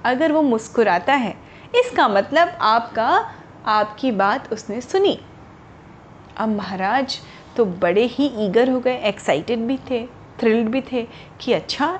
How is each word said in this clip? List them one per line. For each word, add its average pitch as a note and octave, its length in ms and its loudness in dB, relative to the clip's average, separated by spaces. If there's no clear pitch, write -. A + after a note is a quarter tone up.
अगर C4 280 0
वो D#4 100 2
मुस्कुराता A3 720 2
है, A#3+ 240 -2
इसका A#4 320 4
मतलब B3+ 400 2
आपका, A#3 720 0
आपकी G#3+ 460 0
बात G#3 420 0
उसने G#3 280 -8
सुनी।" F#4+ 380 2
अब A3 120 -2
महाराज G3+ 680 -2
तो A#3 80 4
बड़े F3+ 380 2
ही B3+ 220 0
ईगर A3+ 440 2
हो B3+ 100 0
गए, B3+ 180 -2
एक्साइटेड G3+ 640 -2
भी B3 200 -4
थे। A#3+ 180 -4
थ्रिल्ड A3+ 300 2
भी B3+ 220 -2
थे A#3 160 -4
कि B3 120 -2
अच्छा, D4 460 -2